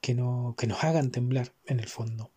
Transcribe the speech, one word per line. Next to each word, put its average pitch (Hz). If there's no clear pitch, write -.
que 127
no, 123
que -
nos 110
hagan 160
temblar 123
en 123
el 110
fondo 113